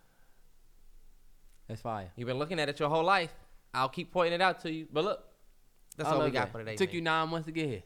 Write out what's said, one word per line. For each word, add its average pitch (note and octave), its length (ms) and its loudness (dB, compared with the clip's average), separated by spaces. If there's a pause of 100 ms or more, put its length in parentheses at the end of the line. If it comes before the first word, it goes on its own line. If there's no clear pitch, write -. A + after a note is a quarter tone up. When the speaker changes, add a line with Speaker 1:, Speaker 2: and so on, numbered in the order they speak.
(1700)
Speaker 1:
That's A2 140 -10
fire. G#2 340 -6
Speaker 2:
You've A#2+ 120 -8
been B2+ 100 -2
looking D#3+ 200 -2
at D3 100 2
it C#3+ 120 -4
your D3+ 80 2
whole D#3+ 160 2
life. F3+ 300 2 (400)
I'll E3 160 2
keep F3 220 -8
pointing E3+ 220 4
it F3 60 2
out F#3 220 4
to E3 100 -4
you. D#3+ 180 -6
But D3+ 140 2
look, G#3 200 -2 (720)
that's D3+ 120 -2
Speaker 1:
I D3+ 40 4
Speaker 2:
all C#3+ 60 4
we D3+ 60 4
Speaker 1:
love C#3+ 80 2
Speaker 2:
got B2+ 140 2
Speaker 1:
that. A#2+ 60 -8
Speaker 2:
for A#2 60 -8
today, A2 140 -6
Speaker 1:
It G#2+ 60 -4
took F#3+ 100 4
Speaker 2:
man. F#3 80 -6
Speaker 1:
you E3+ 60 0
nine D#3+ 260 2
months D#3+ 180 -2
to D#3+ 60 -8
get D#3+ 160 0
here. G#2 180 -4